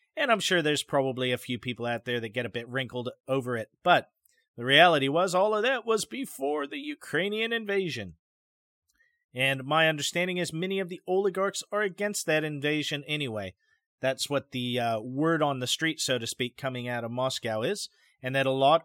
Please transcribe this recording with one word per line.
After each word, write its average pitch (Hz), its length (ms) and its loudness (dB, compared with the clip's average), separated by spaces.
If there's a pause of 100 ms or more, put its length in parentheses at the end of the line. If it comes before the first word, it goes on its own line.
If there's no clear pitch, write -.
(160)
and 262 160 2
I'm 208 80 2
sure 180 200 2
there's 151 220 2
probably 131 480 0
a 120 80 0
few 123 200 -6
people 117 280 -6
out 117 180 -4
there 120 160 -2
that 110 100 -6
get 117 160 -4
a 101 40 -6
bit 117 180 -8
wrinkled 123 420 -6 (180)
over 127 280 0
it. 107 140 -6 (140)
But 170 260 4 (460)
the 117 80 -8
reality 143 440 8
was 170 260 2
all 208 200 4
of 214 80 0
that 240 240 0
was 226 180 2
before 269 600 -4
the - 120 -8
Ukrainian 202 760 -4
invasion. 185 640 -4 (1160)
And 135 300 0
my 156 260 4
understanding 175 500 -2
is 165 140 -4
many 190 280 -4
of 185 80 -4
the 185 180 -12
oligarchs 190 640 0
are 208 120 0
against 202 440 -4
that 156 160 2
invasion 147 640 -2
anyway. 117 480 -6 (460)
That's 131 280 -2
what 139 220 -2
the, 123 300 -2
uh, 113 200 0
word 147 420 0
on 139 180 0
the 123 80 -4
street, - 320 -2
so 127 180 0
to 113 80 -6
speak, 123 300 -6
coming 123 320 -6
out 120 160 -4
of 117 80 -6
Moscow 120 500 -2
is, 190 260 -2 (320)
and 131 140 -6
that 135 120 2
a 135 40 2
lot 139 340 6